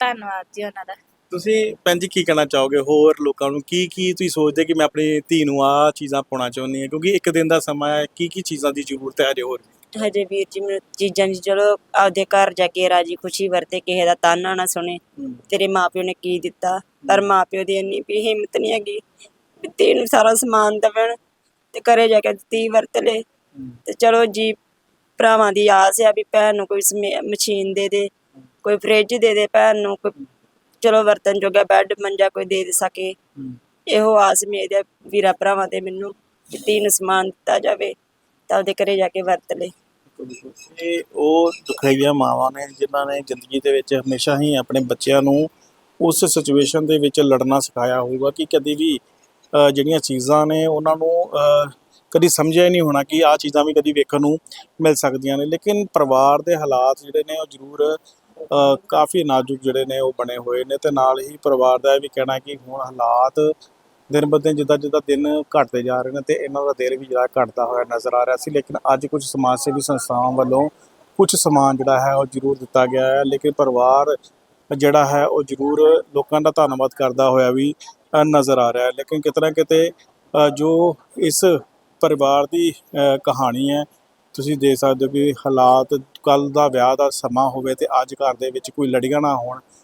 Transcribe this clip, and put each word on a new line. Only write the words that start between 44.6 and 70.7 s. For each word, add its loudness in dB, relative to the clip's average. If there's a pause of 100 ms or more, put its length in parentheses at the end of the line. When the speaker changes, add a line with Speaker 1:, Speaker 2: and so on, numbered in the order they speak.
Speaker 2:
ਬੱਚਿਆਂ 0
ਨੂੰ 2 (520)
ਉਸ 2
ਸਿਚੁਏਸ਼ਨ 2
ਦੇ 2
ਵਿੱਚ 0
ਲੜਨਾ 2
ਸਿਖਾਇਆ -2
ਹੋਊਗਾ -4
ਕਿ -6
ਕਦੇ 0
ਵੀ, 0 (540)
ਅਹ, 6
ਜਿਹੜੀਆਂ 0
ਚੀਜ਼ਾਂ 0
ਨੇ 0
ਉਹਨਾਂ 0
ਨੂੰ, 0
ਅਹ, 0 (400)
ਕਦੀ 4
ਸਮਝਿਆ 2
ਹੀ 4
ਨਹੀਂ 2
ਹੋਣਾ 0
ਕਿ 0
ਆਹ 6
ਚੀਜ਼ਾਂ 0
ਵੀ 0
ਕਦੀ 2
ਵੇਖਣ 0
ਨੂੰ 0 (420)
ਮਿਲ 4
ਸਕਦੀਆਂ -2
ਨੇ। -4
ਲੇਕਿਨ -2
ਪਰਿਵਾਰ 2
ਦੇ 0
ਹਾਲਾਤ 0
ਜਿਹੜੇ -4
ਨੇ -8
ਉਹ -8
ਜ਼ਰੂਰ, -4 (440)
ਅਹ, 2 (120)
ਕਾਫੀ 0
ਨਾਜ਼ੁਕ -2
ਜਿਹੜੇ -2
ਨੇ -4
ਉਹ 0
ਬਣੇ -6
ਹੋਏ -4
ਨੇ -4
ਤੇ -2
ਨਾਲ 0
ਹੀ -14
ਪਰਿਵਾਰ 2
ਦਾ 2
ਇਹ 0
ਵੀ -10
ਕਹਿਣਾ -4
ਕਿ -12
ਹੁਣ -14
ਹਾਲਾਤ 0 (580)
ਦਿਨ 2
ਬ 2
ਦਿਨ 0
ਜਿੱਦਾਂ 0
ਜਿੱਦਾਂ -2
ਦਿਨ 0
ਘਟਦੇ -2
ਜਾ -2
ਰਹੇ -8
ਨੇ -8
ਤੇ 0
ਇਹਨਾਂ -6
ਦਾ 0
ਦਿਲ -2
ਵੀ -16
ਜਿਹੜਾ 0
ਘਟਦਾ -2
ਹੋਇਆ -4
ਨਜ਼ਰ -4
ਆ 2
ਰਿਹਾ 0
ਸੀ। -12
ਲੇਕਿਨ -4 (180)
ਅੱਜ -4
ਕੁਝ -6
ਸਮਾਜ -2
ਸੇਵੀ -4
ਸੰਸਥਾਵਾਂ -2
ਵੱਲੋਂ 0 (480)